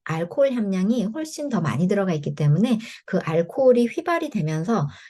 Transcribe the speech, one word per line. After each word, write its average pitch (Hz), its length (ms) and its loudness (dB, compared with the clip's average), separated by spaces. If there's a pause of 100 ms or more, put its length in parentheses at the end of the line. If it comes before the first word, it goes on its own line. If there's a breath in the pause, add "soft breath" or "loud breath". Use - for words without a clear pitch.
알코올 170 480 0
함량이 202 540 0
훨씬 302 420 -6
더 220 100 -2
많이 160 300 0
들어가 196 240 0
있기 147 220 -4
때문에 190 440 2 (260 loud breath)
그 - 120 -2
알코올이 233 680 2
휘발이 330 420 -4
되면서 160 580 -2 (220 loud breath)